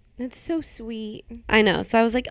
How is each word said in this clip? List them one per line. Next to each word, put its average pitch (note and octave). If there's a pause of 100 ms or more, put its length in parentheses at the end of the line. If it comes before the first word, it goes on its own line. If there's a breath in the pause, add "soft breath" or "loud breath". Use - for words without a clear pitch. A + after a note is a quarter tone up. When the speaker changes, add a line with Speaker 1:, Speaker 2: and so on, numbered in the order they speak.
(180)
Speaker 1:
That's B3
so E4
sweet. A3 (220)
Speaker 2:
I A3
know. G3+
So G#3
I A3+
was A3+
like, B3